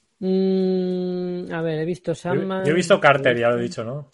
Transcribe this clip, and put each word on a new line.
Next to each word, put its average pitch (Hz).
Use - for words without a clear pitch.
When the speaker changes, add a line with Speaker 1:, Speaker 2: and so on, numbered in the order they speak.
Speaker 1:
Mm, 185
a 170
ver, 160
he 160
visto 170
Speaker 2:
Yo, 160
Speaker 1:
Sandman, 190
Speaker 2:
yo 143
he 160
visto 180
Carter, 139
ya 120
lo 120
he -
Speaker 1:
he 120
Speaker 2:
dicho, 120
¿no? 139